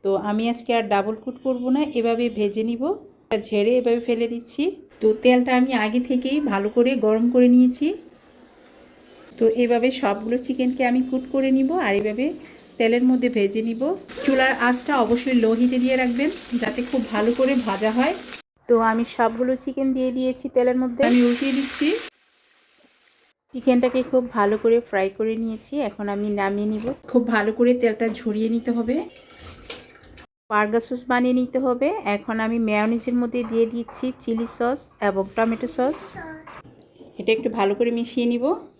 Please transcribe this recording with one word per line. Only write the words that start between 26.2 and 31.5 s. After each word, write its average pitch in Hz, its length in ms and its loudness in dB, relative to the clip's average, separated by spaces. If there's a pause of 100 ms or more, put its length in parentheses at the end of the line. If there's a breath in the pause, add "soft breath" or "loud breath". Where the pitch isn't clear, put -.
নামিয়ে 202 320 -2
নিব। 214 120 -6 (260)
খুব 240 120 4 (120)
ভালো 214 240 2
করে 247 140 6 (100)
তেলটা 226 240 2 (120)
ঝরিয়ে 220 360 -2
নিতে 233 220 -2
হবে, 233 200 -2 (1500)
বার্গার 214 360 0
সস 247 240 -8
বানিয়ে 247 300 2
নিতে 254 260 -4